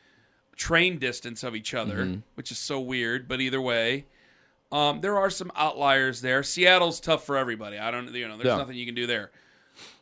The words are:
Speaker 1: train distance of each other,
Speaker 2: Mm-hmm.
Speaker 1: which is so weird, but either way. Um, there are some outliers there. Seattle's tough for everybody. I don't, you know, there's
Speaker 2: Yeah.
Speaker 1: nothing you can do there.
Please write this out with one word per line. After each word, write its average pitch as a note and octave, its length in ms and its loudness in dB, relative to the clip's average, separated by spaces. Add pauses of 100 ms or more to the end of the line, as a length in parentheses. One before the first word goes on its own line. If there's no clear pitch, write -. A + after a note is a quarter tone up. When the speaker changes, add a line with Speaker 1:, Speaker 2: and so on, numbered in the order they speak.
(560)
Speaker 1:
train E3+ 420 2
distance A#2+ 440 -6
of A#2+ 140 -6
each A2 180 -8
other, A2 320 -4
Speaker 2:
Mm-hmm. F#2 140 -4 (140)
Speaker 1:
which - 180 -12
is A#2 60 -8
so C3+ 220 -4
weird, B2 480 -4
but B2+ 120 -4
either C3 200 0
way. B2 460 0 (640)
Um, D3 320 2
there G3+ 160 0
are F#3+ 120 4
some F3+ 260 -8
outliers C3+ 640 2
there. B2+ 220 2
Seattle's F3 580 6
tough D#3+ 240 0
for C#3 120 0
everybody. A2 420 -4
I A2 120 -4
don't, B2 220 -6
you A#2+ 160 -6
know, G#2+ 80 -12
there's A#2+ 120 -2
Speaker 2:
Yeah. A2+ 80 4
Speaker 1:
nothing B2 200 -4
you A#2+ 100 -8
can A#2 80 -8
do A#2+ 120 -2
there. A2 240 -2 (720)